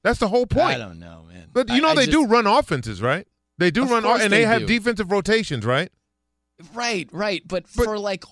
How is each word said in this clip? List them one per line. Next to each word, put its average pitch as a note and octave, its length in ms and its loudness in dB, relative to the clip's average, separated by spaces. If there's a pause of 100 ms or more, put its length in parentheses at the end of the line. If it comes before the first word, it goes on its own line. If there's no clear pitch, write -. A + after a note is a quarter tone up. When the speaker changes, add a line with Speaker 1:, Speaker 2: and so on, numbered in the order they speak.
Speaker 1:
That's A#3 160 0
the A3 100 0
whole A#3+ 180 2
point. B3 300 0
Speaker 2:
I - 20 -6
don't F#2 200 -14
know, E2 300 -20
man. F2 240 -20
Speaker 1:
But B3 160 0
you A#3 60 0
Speaker 2:
I, B3 60 6
Speaker 1:
know D#4+ 80 4
Speaker 2:
I D#4 80 4
Speaker 1:
they C4+ 100 2
Speaker 2:
just - 60 0
Speaker 1:
do D4+ 140 4
run A3+ 200 4
offenses, C3 560 0
right? C#3+ 260 -2 (300)
They F3 120 4
do A3+ 120 0
Speaker 2:
Of C4+ 80 0
Speaker 1:
run, A3+ 140 0
Speaker 2:
course A3+ 180 2
Speaker 1:
and G3+ 100 2
they G#3 60 4
Speaker 2:
they A#3 80 4
Speaker 1:
have A3+ 160 2
Speaker 2:
do. G#3 40 -6
Speaker 1:
defensive G#3 460 -2
rotations, F#3+ 540 -2
right? C#3 260 -2 (800)
Speaker 2:
Right, A3+ 400 -6
right. G3+ 340 -6
But F3+ 180 -6 (120)
Speaker 1:
But A#3+ 80 0
Speaker 2:
for, G#3+ 140 -4
like, G3+ 340 -6